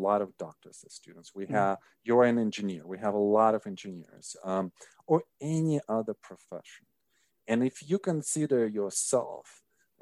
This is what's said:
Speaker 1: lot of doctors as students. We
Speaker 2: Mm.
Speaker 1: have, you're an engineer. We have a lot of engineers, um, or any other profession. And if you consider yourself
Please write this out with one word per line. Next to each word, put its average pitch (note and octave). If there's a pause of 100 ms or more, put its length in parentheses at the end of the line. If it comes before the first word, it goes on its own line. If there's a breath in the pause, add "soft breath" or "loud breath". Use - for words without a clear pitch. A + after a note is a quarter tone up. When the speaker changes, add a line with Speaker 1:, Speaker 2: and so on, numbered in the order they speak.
Speaker 1:
lot G#2
of G2
doctors -
as -
students. -
We G2
Speaker 2:
Mm. -
Speaker 1:
have, G2 (260 soft breath)
you're A#2+
an A#2+
engineer. G2+
We F#2
have G#2
a G#2 (140)
lot A2
of G#2+
engineers, F2+
um, F#2+ (360 soft breath)
or D#3+ (160)
any D#3
other A2 (140)
profession. - (640)
And A2+
if B2+ (140)
you F#3
consider D3
yourself - (380)